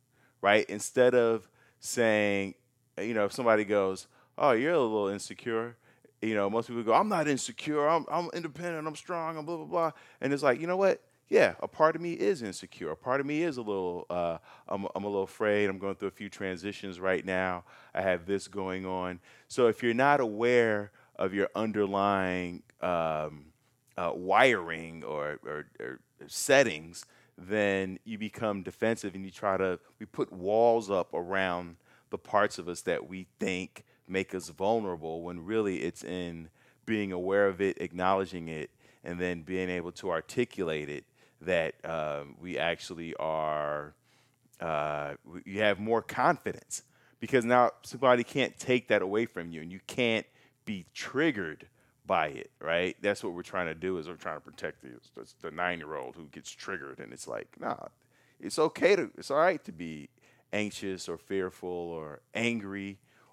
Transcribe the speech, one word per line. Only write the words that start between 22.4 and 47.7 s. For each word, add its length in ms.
um, 640
uh, 160
wiring 920
or, 400
or, 220
or 200
settings, 800
then 640
you 140
become 440
defensive 540
and 80
you 80
try 260
to, 220
we 60
put 260
walls 600
up 220
around 640
the 80
parts 420
of 80
us 140
that 260
we 200
think 460
make 280
us 140
vulnerable 760
when 200
really 400
it's 200
in 460
being 260
aware 360
of 140
it, 200
acknowledging 680
it, 200
and 160
then 220
being 280
able 220
to 200
articulate 800
it 160
that, 420
um, 560
we 180
actually 580
are, 800
uh, 520
we, 200
you 140
have 180
more 240
confidence 800
because 240
now 260